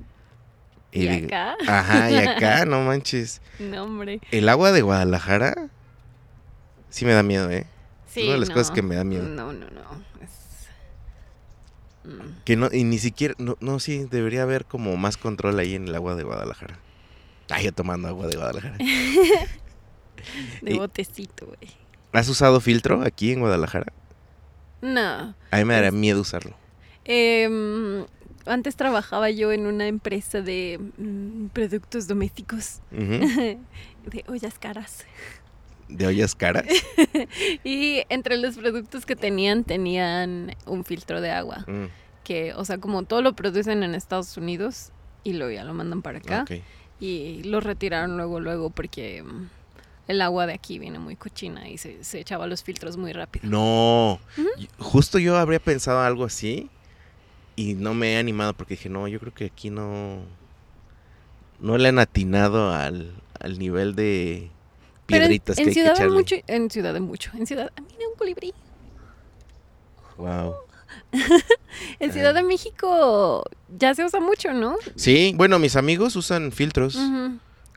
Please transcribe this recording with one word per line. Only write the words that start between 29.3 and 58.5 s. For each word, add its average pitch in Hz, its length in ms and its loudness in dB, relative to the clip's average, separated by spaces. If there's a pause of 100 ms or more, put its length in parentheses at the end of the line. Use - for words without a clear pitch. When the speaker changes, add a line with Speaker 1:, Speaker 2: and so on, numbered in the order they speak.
Speaker 1:
en 214 160 -2
una 208 200 -2
empresa 208 540 -4
de, 180 380 -6 (180)
mm, 208 500 -8
productos 214 600 -4
domésticos. 202 720 -6 (120)
Speaker 2:
Ujú. 107 280 -2
Speaker 1:
<laughs> 240 400 0 (500)
De 214 180 -12
ollas 226 320 -10
caras. - 440 -14 (840)
Speaker 2:
De 90 200 -4
ollas 101 280 2
caras. 90 320 0
Speaker 1:
<laughs> 330 960 0
Y 277 460 -2
entre 254 280 -2
los 240 200 -4
productos 226 480 -6
que 262 100 -4
tenían, 202 480 0
tenían 180 920 -2 (100)
un 185 180 -6
filtro 170 380 -8
de 170 100 -4
agua. 170 360 -8
Speaker 2:
Mm. 101 180 -8 (380)
Speaker 1:
Que, 165 300 -6
o - 120 -8
sea, 185 140 -6
como 190 240 -6
todo 226 180 0
lo 254 120 2
producen 202 500 -2
en 175 120 -4
Estados 185 420 -8
Unidos 175 540 -8 (320)
y 202 100 -6
luego 139 200 -6
ya 101 100 -10
lo 151 100 -10
mandan 170 280 -6
para 147 180 -12
acá. 214 240 -4
Speaker 2:
Ok. 87 180 -10 (380)
Speaker 1:
Y 165 440 -8
lo 214 160 -2
retiraron 180 580 -4
luego, 170 220 -6
luego 165 320 -6
porque, 110 520 -10
mm, 170 260 -14 (580)
el 196 140 0
agua 180 260 0
de 165 60 -6
aquí - 260 -14
viene 156 200 -14
muy 160 160 -14
cochina - 540 -14
y - 80 -14
se, - 260 -16
se 175 160 -12
echaba 170 280 -8
los 175 160 -8
filtros 170 340 -10
muy 180 160 -6
rápido. 170 360 -10
Speaker 2:
No. 113 720 6 (180)
Speaker 1:
Ujú. 302 100 0 (100)
Speaker 2:
Y - 120 -14 (100)
justo - 400 4
yo 175 180 4
habría 160 220 2
pensado 131 420 0
algo 123 240 2
así 117 440 -6 (840)
y 104 200 -2
no 104 180 -2
me 113 200 0
he 113 40 2
animado 107 360 0